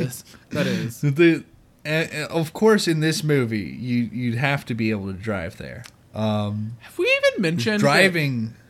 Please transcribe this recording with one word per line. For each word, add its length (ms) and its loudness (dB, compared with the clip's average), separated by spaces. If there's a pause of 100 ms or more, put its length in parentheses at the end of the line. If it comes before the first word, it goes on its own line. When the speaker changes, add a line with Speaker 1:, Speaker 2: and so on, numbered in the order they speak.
Speaker 1:
is. 220 -6 (260)
That 160 -2
is. 340 -4
Speaker 2:
<laughs> 140 2
The, 300 4 (380)
and, 280 -2
and 200 -6
of 220 -2
course, 340 4
in 140 2
this 240 0
movie, 360 2 (200)
you, 320 0
you'd 220 -2
have 320 0
to 80 -4
be 160 0
able 160 -4
to 80 -6
drive 420 -6
there. 260 -14 (320)
Um, 680 -2
Speaker 1:
Have 180 -16
we 80 0
even 340 2
mentioned 400 0
that 40 2
Speaker 2:
driving 680 2 (160)